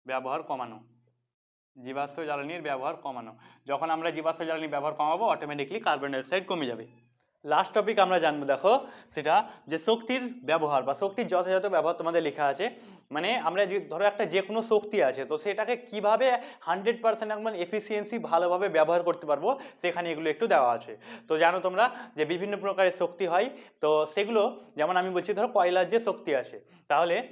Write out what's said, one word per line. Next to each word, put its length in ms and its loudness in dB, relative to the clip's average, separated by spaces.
ব্যবহার 360 -4
কমানো, 360 -6
জীবাশ্ম 400 -6
জ্বালানির 380 -6
ব্যবহার 340 -4
কমানো। 360 -12
যখন 240 -2
আমরা 200 0
জীবাশ্ম 340 -2
জ্বালানি 240 -4
ব্যবহার 260 -2
কমাবো 320 0
অটোমেটিক্যালি 540 -2
কার্বন 320 0
ডাইঅক্সাইড 340 -2
কমে 200 -2
যাবে। 200 -6
লাস্ট 300 0
টপিক 240 2
আমরা 200 6
জানবো 280 2
দেখো, 400 4
সেটা 340 2
যে 100 -2
শক্তির 440 0
ব্যবহার 400 2
বা 120 0
শক্তির 320 -2
যথাযথ 400 0
ব্যবহার 280 2
তোমাদের 280 0
লেখা 240 -2
আছে। 240 0
মানে 280 -2
আমরা 280 0
যে, 140 -2
ধরো 240 -4
একটা 200 2
যে 180 2
কোনো 200 -4
শক্তি 400 2
আছে, 220 2
তো 140 -4
সেটাকে 380 -2
কীভাবে 500 0
হান্ড্রেড 420 -2
পার্সেন্ট 300 0
একদম 220 -4
এফিসিয়েন্সি 640 -4
ভালোভাবে 500 2
ব্যবহার 340 4
করতে 240 -2
পারবো, 320 0
সেখানে 320 -2
এগুলো 180 -2
একটু 160 -2
দেওয়া 260 6
আছে। 240 -6
তো 100 0
জানো 220 4
তোমরা 240 2
যে 80 0
বিভিন্ন 320 -2
প্রকারের 360 2
শক্তি 340 -2
হয়, 240 2
তো 260 4
সেগুলো 360 2
যেমন 200 2
আমি 140 2
বলছি 240 -2
ধরো 140 0
কয়লার 400 2
যে 120 2
শক্তি 340 -2
আছে, 220 -4
তাহলে 280 4